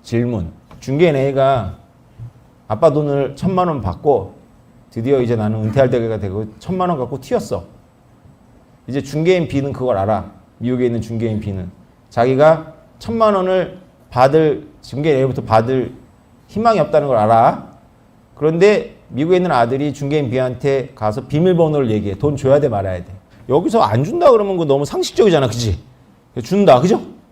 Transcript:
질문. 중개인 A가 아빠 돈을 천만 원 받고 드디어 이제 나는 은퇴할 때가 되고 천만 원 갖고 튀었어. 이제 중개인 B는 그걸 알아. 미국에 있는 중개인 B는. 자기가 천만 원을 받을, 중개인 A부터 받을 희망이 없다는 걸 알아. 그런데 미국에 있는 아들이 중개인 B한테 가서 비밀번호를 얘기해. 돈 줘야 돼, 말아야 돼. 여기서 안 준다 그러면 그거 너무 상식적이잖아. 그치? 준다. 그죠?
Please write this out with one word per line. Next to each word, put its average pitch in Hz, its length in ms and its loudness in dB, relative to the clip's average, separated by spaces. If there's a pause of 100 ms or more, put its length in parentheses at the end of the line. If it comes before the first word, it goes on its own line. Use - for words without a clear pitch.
질문. 117 480 -4 (300)
중개인 147 340 2
A가 135 600 0 (880)
아빠 139 240 2
돈을 143 440 -2
천만 180 340 -2
원 143 120 -4
받고 95 520 -2 (560)
드디어 127 320 0
이제 120 140 0
나는 107 300 -2
은퇴할 127 240 2
때가 113 300 -2
되고 101 280 -6 (120)
천만 180 300 -4
원 165 80 -2
갖고 131 240 -8
튀었어. 120 420 -4 (1200)
이제 135 140 -4
중개인 156 460 0
B는 139 240 -4
그걸 127 260 -2
알아. 98 340 -2 (260)
미국에 123 280 -2
있는 117 160 -2
중개인 113 380 -4
B는. 95 300 -8 (400)
자기가 143 640 2 (240)
천만 226 380 0
원을 185 420 -2 (320)
받을, 139 580 2 (140)
중개인 143 360 -2
A부터 131 260 0
받을 113 500 0 (540)
희망이 220 320 0
없다는 147 280 0
걸 123 100 2
알아. 117 520 2 (680)
그런데 170 600 2 (140)
미국에 160 280 0
있는 180 140 0
아들이 135 420 0
중개인 143 360 -4
B한테 127 680 -2
가서 110 320 -4
비밀번호를 151 640 2
얘기해. 101 260 -2
돈 139 180 0
줘야 139 240 2
돼, 143 80 0
말아야 98 380 -4
돼. - 80 -18 (340)
여기서 190 340 2
안 113 220 2
준다 302 280 4
그러면 202 260 2
그거 165 80 -2
너무 143 200 2
상식적이잖아. 175 640 2
그치? 107 320 -4 (640)
준다. 175 360 4
그죠? 180 220 2 (300)